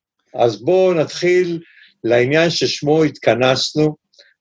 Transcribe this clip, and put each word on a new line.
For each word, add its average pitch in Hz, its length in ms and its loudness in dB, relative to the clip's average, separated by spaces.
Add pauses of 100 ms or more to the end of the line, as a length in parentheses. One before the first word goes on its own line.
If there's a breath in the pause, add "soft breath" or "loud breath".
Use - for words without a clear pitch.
(340)
אז 117 280 0
בואו 180 320 2
נתחיל 175 680 -2 (440 soft breath)
לעניין 131 460 2
ששמו 151 540 0
התכנסנו, 131 920 0 (440 soft breath)